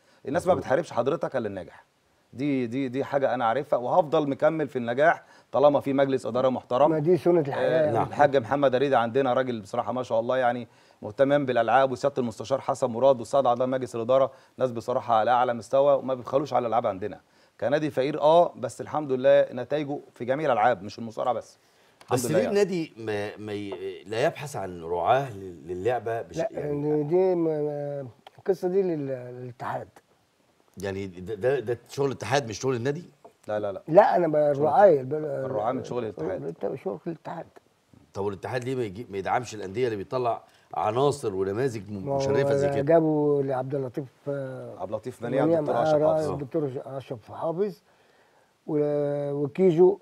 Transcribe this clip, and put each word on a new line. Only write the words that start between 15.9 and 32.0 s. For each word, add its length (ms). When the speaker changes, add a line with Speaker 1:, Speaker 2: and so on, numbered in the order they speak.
Speaker 1:
وما 200
بيبخلوش 400
على 80
الألعاب 260
عندنا. 320
كنادي 300
فقير 300
آه، 340
بس 260
الحمد 300
لله 400
نتائجه 480
في 120
جميع 200
الألعاب 380
مش 160
المصارعة 340
بس. 240
الحمد 160
Speaker 2:
بس 60
Speaker 1:
لله 120
Speaker 2:
ليه 60
Speaker 1:
يعني. 100
Speaker 2:
النادي 440
ما، 400
ما 160
ي-، 540
لا 180
يبحث 300
عن 280
رعاة 500
لل-، 340
للعبة 540
بش-، 160
Speaker 3:
لا، 140
Speaker 2:
يعني 380
Speaker 3:
يعني 140
دي 320
ما، 260
ما، 460
القصة 300
دي 140
لل-، 280
للاتحاد. 800
Speaker 2:
يعني 260
ده، 280
ده، 240
ده 180
شغل 180